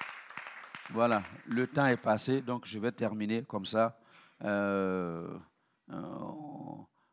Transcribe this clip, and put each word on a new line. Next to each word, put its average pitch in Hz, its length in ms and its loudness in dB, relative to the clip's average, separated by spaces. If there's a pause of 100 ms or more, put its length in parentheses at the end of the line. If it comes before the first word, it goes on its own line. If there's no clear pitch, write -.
(920)
voilà, 113 320 4 (240)
le 123 200 2
temps 139 200 4
est 123 100 6
passé, 120 460 2
donc 120 240 -4
je 110 120 -8
vais 113 140 0
terminer 107 520 0
comme 98 220 -4
ça. 113 320 4 (460)
Euh, 92 960 0 (520)
euh, 87 60 -8
on, - 880 -10 (260)